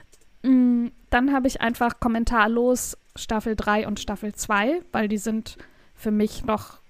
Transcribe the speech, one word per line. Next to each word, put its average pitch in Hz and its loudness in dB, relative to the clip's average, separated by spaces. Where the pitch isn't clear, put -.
Mm, 247 4
dann 262 2
habe 262 2
ich - -4
einfach 240 -2
kommentarlos 233 0
Staffel 220 -4
drei 214 -2
und 208 -4
Staffel 208 -8
zwei, 226 0
weil 220 0
die 208 -2
sind 220 -6
für - -4
mich 214 0
noch - -6